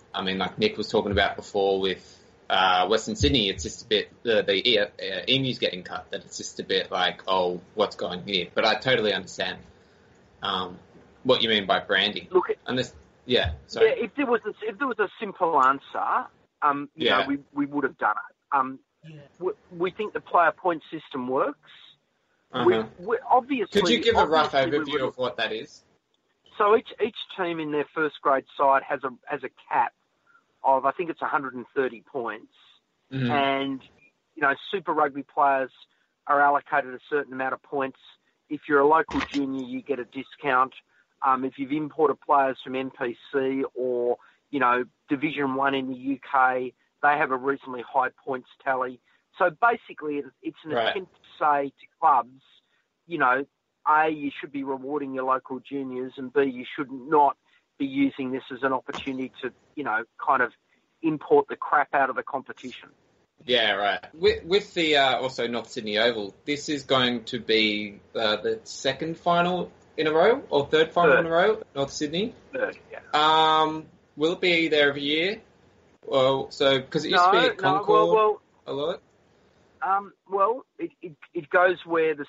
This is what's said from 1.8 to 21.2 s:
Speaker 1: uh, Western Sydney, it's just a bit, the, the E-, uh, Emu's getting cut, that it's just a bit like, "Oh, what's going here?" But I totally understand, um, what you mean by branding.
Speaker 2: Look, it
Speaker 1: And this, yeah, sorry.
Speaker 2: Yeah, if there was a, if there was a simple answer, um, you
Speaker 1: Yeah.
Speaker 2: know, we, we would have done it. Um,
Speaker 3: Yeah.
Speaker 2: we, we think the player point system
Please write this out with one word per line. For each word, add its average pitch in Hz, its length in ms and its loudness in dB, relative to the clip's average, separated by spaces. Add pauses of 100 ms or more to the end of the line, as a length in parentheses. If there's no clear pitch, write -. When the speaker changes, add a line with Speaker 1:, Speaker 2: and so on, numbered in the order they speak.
Speaker 1:
uh, 92 380 2
Western 110 280 0
Sydney, 139 320 2
it's 95 160 -4
just - 220 -12
a - 20 -20
bit, 104 240 0 (120)
the, 110 180 6
the 98 260 2
E-, 110 120 4
uh, 104 80 0 (400)
Emu's 131 320 0
getting 92 240 -4
cut, - 280 -12
that 98 140 -10
it's - 120 -16
just - 220 -12
a 95 40 -10
bit 95 280 -2
like, 90 360 -2
"Oh, 90 340 0 (140)
what's 101 200 0
going 90 280 -8
here?" 92 300 -4
But 110 120 0
I 107 100 2
totally 113 380 0
understand, 92 460 -8 (840)
um, 92 380 -6 (440)
what 127 200 2
you 113 60 0
mean 104 180 0
by 92 120 2
branding. 98 520 -2
Speaker 2:
Look, 180 180 2
it - 160 -4
Speaker 1:
And 123 140 -4
this, 123 120 -6 (340)
yeah, 95 260 0 (160)
sorry. - 220 4
Speaker 2:
Yeah, 220 160 0
if 196 100 -12
there 285 100 0
was 233 220 0
a, - 20 -4 (180)
if 208 120 -8
there 277 80 0
was 233 100 -4
a 196 120 0 (100)
simple 165 420 0
answer, 131 680 0 (360)
um, 143 320 0
you 160 100 -6
Speaker 1:
Yeah. 120 160 4
Speaker 2:
know, 135 60 -2
we, 139 100 -2 (160)
we 143 140 -2
would 143 160 -2
have - 160 -4
done 107 160 0 (140)
it. - 60 -20 (220)
Um, 131 220 -2 (280)
Speaker 3:
Yeah. 156 120 -20 (200)
Speaker 2:
we, 175 120 -4 (200)
we 180 200 -4
think 208 220 -8
the 151 80 -8
player 165 300 4
point 170 300 -4 (100)
system 143 360 -10